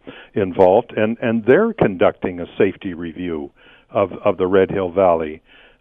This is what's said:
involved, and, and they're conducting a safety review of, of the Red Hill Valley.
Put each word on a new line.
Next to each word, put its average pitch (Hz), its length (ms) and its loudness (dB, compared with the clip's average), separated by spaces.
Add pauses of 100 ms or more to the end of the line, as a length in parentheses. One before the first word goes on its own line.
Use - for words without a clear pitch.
(320)
involved, 95 640 2
and, 113 240 -2
and 117 240 -2
they're 190 300 2
conducting 92 640 -2
a 85 60 -10 (100)
safety 98 380 -2
review 82 580 -10 (380)
of, 98 240 -2 (100)
of 95 140 0
the 95 80 0
Red 95 240 2
Hill 95 200 -4
Valley. 82 520 0 (380)